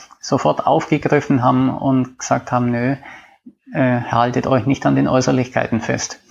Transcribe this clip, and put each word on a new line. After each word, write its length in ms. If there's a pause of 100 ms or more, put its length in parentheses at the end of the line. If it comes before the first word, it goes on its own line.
(200)
sofort 480
aufgegriffen 760
haben 260
und 500
gesagt 320
haben, 200
"Nö, 240 (800)
äh, 280
haltet 460
euch 180
nicht 200
an 100
den 120
Äußerlichkeiten 720
fest." 400 (120)